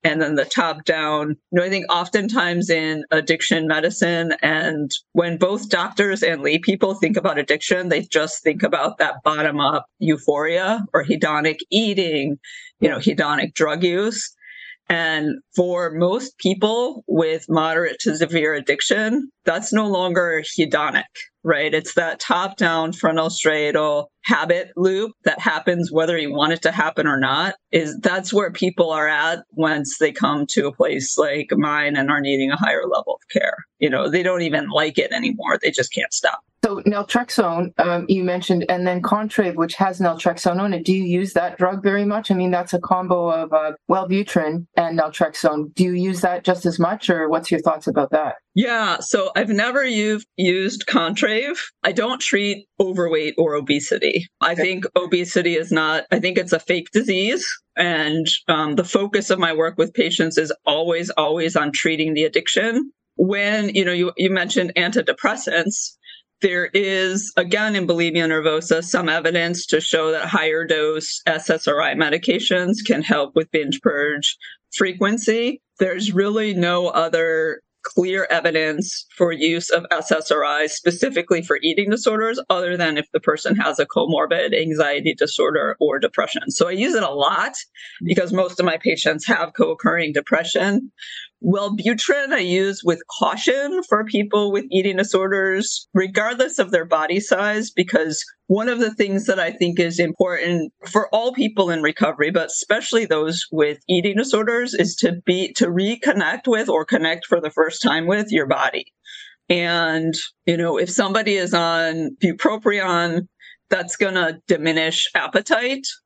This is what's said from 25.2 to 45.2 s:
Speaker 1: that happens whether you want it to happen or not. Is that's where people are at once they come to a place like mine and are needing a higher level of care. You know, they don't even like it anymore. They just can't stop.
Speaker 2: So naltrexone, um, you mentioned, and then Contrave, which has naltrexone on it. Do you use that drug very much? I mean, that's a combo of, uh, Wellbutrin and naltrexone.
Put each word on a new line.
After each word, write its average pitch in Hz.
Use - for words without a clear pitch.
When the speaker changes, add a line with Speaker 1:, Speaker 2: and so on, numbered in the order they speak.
Speaker 1:
that -
happens 170
whether 165
you 143
want 147
it 165
to 160
happen 156
or 139
not. 139
Is 156
that's 185
where 196
people 175
are 151
at 156
once 151
they 151
come 147
to -
a 143
place 143
like 147
mine 147
and 139
are 147
needing 139
a 147
higher -
level -
of -
care. -
You 151
know, 135
they 175
don't 180
even 156
like 151
it 147
anymore. 78
They 76
just -
can't -
stop. -
Speaker 2:
So 202
naltrexone, 202
um, 175
you 190
mentioned, 180
and 180
then 180
Contrave, 208
which 165
has 190
naltrexone 170
on 196
it. 170
Do 185
you 190
use 180
that 175
drug 185
very 202
much? 208
I 196
mean, 180
that's 175
a 180
combo 180
of, 160
uh, 156
Wellbutrin 175
and 165
naltrexone. 151